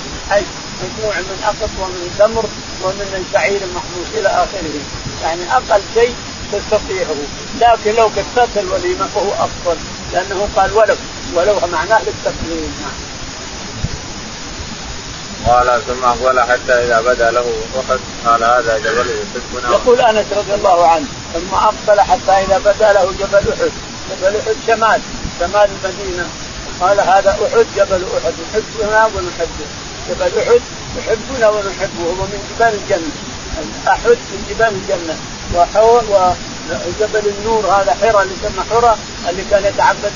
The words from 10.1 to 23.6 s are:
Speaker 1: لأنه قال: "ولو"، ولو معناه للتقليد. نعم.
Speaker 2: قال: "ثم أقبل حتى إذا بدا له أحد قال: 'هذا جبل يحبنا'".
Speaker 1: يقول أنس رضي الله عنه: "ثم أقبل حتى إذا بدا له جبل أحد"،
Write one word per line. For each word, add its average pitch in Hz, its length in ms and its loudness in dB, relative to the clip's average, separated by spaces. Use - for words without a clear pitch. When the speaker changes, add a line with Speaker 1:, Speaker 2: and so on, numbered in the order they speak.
Speaker 1:
لأنه 190 420 -2
قال: 190 180 2
"ولو"، 220 220 4
ولو 175 360 2
معناه 175 280 2
للتقليد. 160 720 -4
نعم. - 160 -8
Speaker 2:
قال: 123 400 4
"ثم 127 180 -4
أقبل 127 340 2
حتى 123 340 2
إذا 117 160 4
بدا 117 300 2
له 120 220 0
أحد 127 200 -2
قال: 117 180 4
'هذا 117 340 4
جبل 113 320 0
يحبنا'". 117 600 -4
Speaker 1:
يقول 247 300 4
أنس 220 240 4
رضي 202 160 -2
الله 185 340 4
عنه: 165 180 4
"ثم 180 200 -4
أقبل 208 480 4
حتى 185 300 4
إذا 196 260 4
بدا 202 360 4
له 190 260 4
جبل 196 340 2
أحد"، 160 180 0